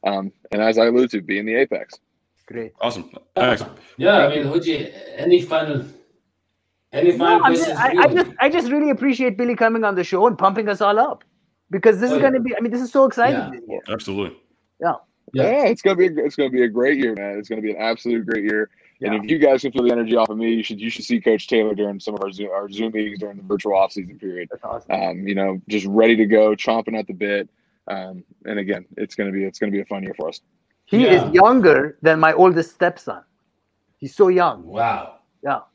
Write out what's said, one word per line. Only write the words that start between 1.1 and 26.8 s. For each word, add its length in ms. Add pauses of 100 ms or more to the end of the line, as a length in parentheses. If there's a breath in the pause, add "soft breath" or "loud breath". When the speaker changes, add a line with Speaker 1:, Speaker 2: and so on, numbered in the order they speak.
Speaker 1:
to, 100
being 240
the 80
apex. 460 (480)
Speaker 2:
Great. 340
Speaker 3:
Awesome. 300 (240)
Thanks. 280 (340 soft breath)
Speaker 4:
Yeah, 200
I 140
Speaker 2:
Thank 140
Speaker 4:
mean, 60
Speaker 2:
you. 80
Speaker 4:
Hoji, 340 (220)
any 280
final, 420 (1040)
any 200
Speaker 2:
No, 80
Speaker 4:
final 260
Speaker 2:
I'm 80
just, 120
Speaker 4:
questions 140
Speaker 2:
I, 140
Speaker 4:
for 80
Speaker 2:
I 100
Speaker 4:
you? 120
Speaker 2:
just, 160
I 100
just 220
really 180
appreciate 480
Billy 180
coming 280
on 100
the 100
show 220
and 120
pumping 320
us 120
all 180
up, 240 (460)
because 300
this 100
Speaker 4:
Oh, 60
Speaker 2:
is 80
Speaker 4:
yeah. 80
Speaker 2:
gonna 80
be, 180
I 40
mean, 100
this 100
is 100
so 140
exciting 340
Speaker 4:
Yeah. 120
Speaker 2:
this 160
year. 120 (100)
Speaker 3:
Absolutely. 480 (440)
Speaker 2:
Yeah. 140 (360)
Speaker 4:
Yeah. 120
Speaker 1:
Yeah, 240
it's 140
gonna 140
be 120
a, 180
it's 100
gonna 140
be 140
a 40
great 300
year, 180
man. 220
It's 100
gonna 140
be 100
an 60
absolute 480
great 180
year. 260 (320)
And 120
Speaker 2:
Yeah. 100
Speaker 1:
if 80
you 80
guys 220
can 100
feel 120
the 80
energy 260
off 120
of 80
me, 160
you 100
should, 180
you 80
should 160
see 160
Coach 260
Taylor 260
during 280
some 140
of 80
our 80
Zoom, 200
our 180
Zoom 220
meetings 280
during 180
the 60
virtual 320
off-season 440
period. 320
Speaker 2:
That's 140
awesome. 260
Speaker 1:
Um, 360
you 80
know, 340
just 160
ready 320
to 80
go, 260
chomping 480